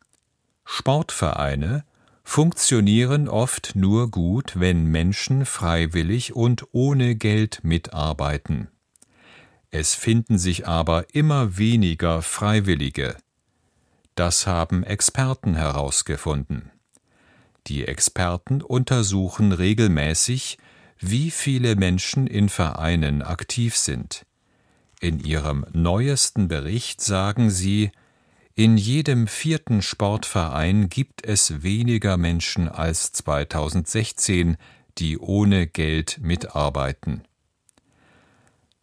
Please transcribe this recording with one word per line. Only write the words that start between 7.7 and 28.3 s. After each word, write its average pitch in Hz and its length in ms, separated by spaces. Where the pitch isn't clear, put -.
Es 78 240
finden 113 420
sich 87 300
aber 82 440
immer 139 460
weniger 87 640
Freiwillige. 87 920
Das 87 320
haben 90 380
Experten 101 720
herausgefunden. 71 1120
Die 69 220
Experten 90 760
untersuchen 107 880
regelmäßig, 92 1080
wie 127 320
viele 123 420
Menschen 95 540
in 104 200
Vereinen 80 760
aktiv 110 540
sind. - 480
In 82 200
ihrem 73 520
neuesten 98 760
Bericht 80 520
sagen 101 500
sie, 98 420